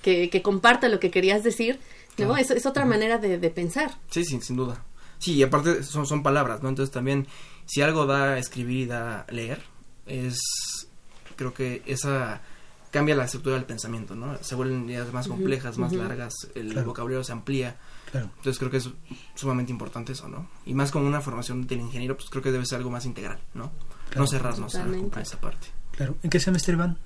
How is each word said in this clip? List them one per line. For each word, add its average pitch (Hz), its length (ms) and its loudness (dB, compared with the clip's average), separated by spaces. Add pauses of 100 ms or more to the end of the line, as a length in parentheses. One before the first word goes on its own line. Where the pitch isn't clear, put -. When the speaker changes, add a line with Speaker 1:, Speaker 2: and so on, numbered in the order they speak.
Speaker 1:
que, 175 280 6
que 185 120 4
comparta 233 460 6
lo 214 120 4
que 180 120 2
querías 190 320 6
decir, 233 360 2 (380)
¿no? 202 100 2
Speaker 2:
Claro. 262 100 4
Speaker 1:
Es, 269 140 4
es 240 140 2
otra 277 180 2
Speaker 2:
Ujú. 254 80 6
Speaker 1:
manera 220 260 4
de, 196 220 2
de 170 100 4
pensar. 175 480 -2 (120)
Speaker 2:
Sí, 170 140 0
sin, 135 180 -2
sin 123 140 -4
duda. 123 280 -2 (360)
Sí, 170 140 0
y 139 100 8
aparte 147 400 4
son, 147 220 -2
son 147 180 0
palabras, 139 380 2
¿no? 131 80 -2
Entonces 135 240 -2
también, 135 340 0 (380)
si - 160 0
algo 156 240 4
da 139 320 4
escribir 123 440 -2
y 127 40 0
da 117 440 -4
leer, 117 340 -6 (420)
es, 127 340 -4 (960)
creo 127 180 -4
que 123 320 -4
esa 131 560 -2 (500)
cambia 147 240 4
la 131 100 2
estructura 131 300 -2
del 123 100 -2
pensamiento, 113 500 -8
¿no? 127 280 -8
Se - 100 -8
vuelven 127 340 -2
ideas 120 260 -6
más 135 120 -2
Speaker 1:
Ujú, 135 120 -4
Speaker 2:
complejas, 131 420 0
más 170 140 2
Speaker 1:
ujú. 185 100 0
Speaker 2:
largas, 120 300 -6 (200)
el 110 200 -6
Speaker 3:
Claro. 127 140 0
Speaker 2:
vocabulario 127 360 -2
se 127 80 -6
amplía. 123 460 -2 (340)
Speaker 3:
Claro. 117 260 -2
Speaker 2:
Entonces 131 220 -2
creo 127 100 0
que 131 80 0
es 123 120 -2 (440)
sumamente 127 380 -2
importante 117 400 -6
eso, 127 180 -8
¿no? 165 180 -10 (160)
Y 127 120 -4
más 139 160 2
con 147 140 2
una 143 160 2
formación 123 440 -4
del 123 140 -2
ingeniero, 120 360 -2
pues - 140 -10
creo 135 140 -4
que 131 80 2
debe 127 160 2
ser 127 100 -2
algo 123 140 -2
más 120 160 -4
integral, 107 320 -4 (160)
¿no? 120 160 -6 (380)
Speaker 3:
Claro. 135 120 2
Speaker 2:
No 139 60 6
cerrarnos 127 480 0
a, 185 80 4
Speaker 1:
Totalmente. 185 340 0
Speaker 2:
a - 60 -2
esa - 160 -6
parte. - 280 2 (260)
Speaker 3:
Claro. 139 280 0
¿En 165 80 0
qué 175 100 6
semestre 180 360 4
van? 170 300 2